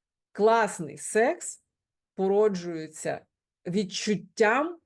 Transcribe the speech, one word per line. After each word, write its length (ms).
Класний 640
секс 680
породжується 1040
відчуттям 1200